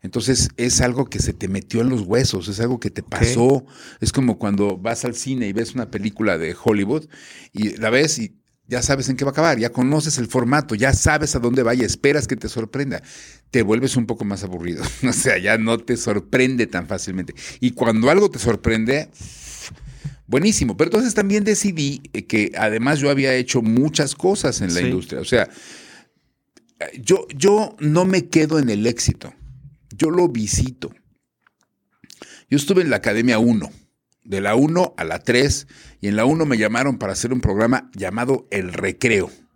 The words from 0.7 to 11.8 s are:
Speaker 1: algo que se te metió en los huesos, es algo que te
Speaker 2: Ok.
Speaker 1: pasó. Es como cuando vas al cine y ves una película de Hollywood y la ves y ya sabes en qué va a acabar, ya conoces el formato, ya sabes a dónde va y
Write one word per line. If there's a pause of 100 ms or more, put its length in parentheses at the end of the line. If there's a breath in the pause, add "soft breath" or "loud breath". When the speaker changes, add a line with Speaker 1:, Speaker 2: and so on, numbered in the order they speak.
Speaker 1:
algo
que
se
te
metió
en
los
huesos,
es
algo
que
te
Speaker 2:
Ok.
Speaker 1:
pasó. (340 loud breath)
Es
como
cuando
vas
al
cine
y
ves
una
película
de
Hollywood (440 loud breath)
y
la
ves
y (320)
ya
sabes
en
qué
va
a
acabar,
ya
conoces
el
formato,
ya
sabes
a
dónde
va
y